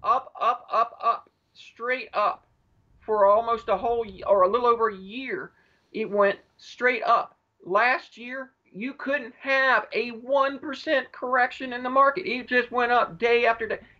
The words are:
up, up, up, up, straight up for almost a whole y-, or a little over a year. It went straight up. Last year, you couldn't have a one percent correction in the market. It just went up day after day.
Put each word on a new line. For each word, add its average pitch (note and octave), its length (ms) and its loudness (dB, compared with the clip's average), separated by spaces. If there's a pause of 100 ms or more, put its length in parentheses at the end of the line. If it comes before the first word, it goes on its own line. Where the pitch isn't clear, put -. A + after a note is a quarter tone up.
up, B3+ 360 -2
up, A#3+ 320 -2
up, A3+ 320 -2
up, - 260 -2 (240)
straight B3 600 -8
up - 320 -2 (560)
for G#3 240 2
almost A3+ 420 2
a G#3 80 2
whole A#3 300 -2
y-, F#3+ 200 -16
or G3 180 6
a F#3 40 4
little A#3+ 200 2
over A#3 200 2
a G#3 80 -4
year. G3 560 -12 (400)
It - 180 -4
went G3+ 300 2 (180)
straight B3 460 -2
up. - 320 0 (300)
Last A#3 520 0
year, B3+ 340 -12 (200)
you A#3+ 220 -8
couldn't C4 480 -6
have C4 500 2
a A#3+ 200 -4
one C4+ 480 -2
percent C#4 520 -4
correction B3+ 640 -2
in B3 100 -8
the B3+ 60 -4
market. C4+ 360 4
It A#3+ 220 -6
just B3 240 0
went A#3+ 220 2
up G#3+ 260 0
day A#3 260 4
after A3+ 220 0
day. G3+ 120 -6 (200)